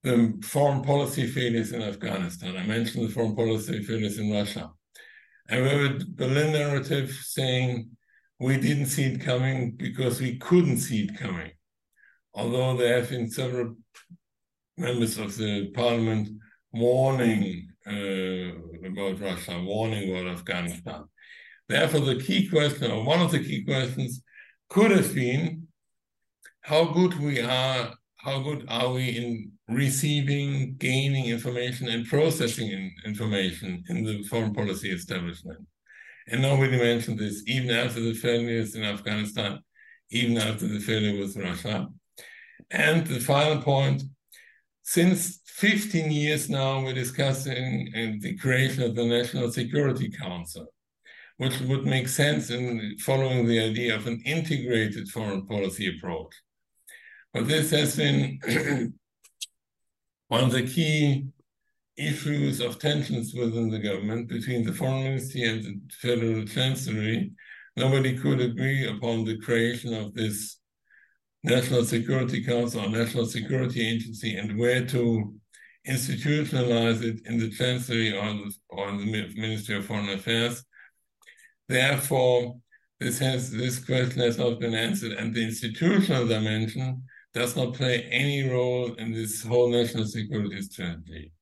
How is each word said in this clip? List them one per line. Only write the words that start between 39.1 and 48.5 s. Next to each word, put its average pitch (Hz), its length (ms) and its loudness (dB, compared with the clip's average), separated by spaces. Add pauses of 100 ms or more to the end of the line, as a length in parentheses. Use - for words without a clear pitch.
even 117 280 2
after 110 280 0
the 107 140 -2
failure 104 400 0
with 98 160 -6
Russia. 95 500 -4 (840)
And 160 360 4
the 131 140 -2
final 143 400 2
point, 139 420 2 (800)
since - 640 2
fifteen 202 640 2
years 147 380 0
now, 135 340 0
we're 131 120 -4
discussing, 131 1000 -2
uh, 110 260 -4
the 110 180 -6
creation 131 440 2